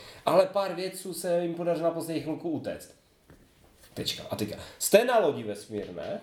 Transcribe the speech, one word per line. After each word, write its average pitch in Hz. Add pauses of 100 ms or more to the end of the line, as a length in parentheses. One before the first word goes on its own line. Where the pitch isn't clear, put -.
(260)
Ale 151
pár 196
vědců 185
se 175
jim 165
podařilo 170
na 165
poslední 160
chvilku 156
utéct. 113 (1000)
Tečka. -
A 98
teďka, 101 (220)
jste 220
na 247
lodi 135
vesmírné, 98